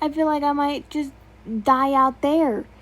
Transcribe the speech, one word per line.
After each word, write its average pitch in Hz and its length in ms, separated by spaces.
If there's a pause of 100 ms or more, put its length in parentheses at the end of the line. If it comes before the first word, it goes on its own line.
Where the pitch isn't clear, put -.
I 302 80
feel 311 180
like 302 160
I 285 100
might 285 360
just 294 240 (500)
die 269 300
out 262 280
there 285 460 (140)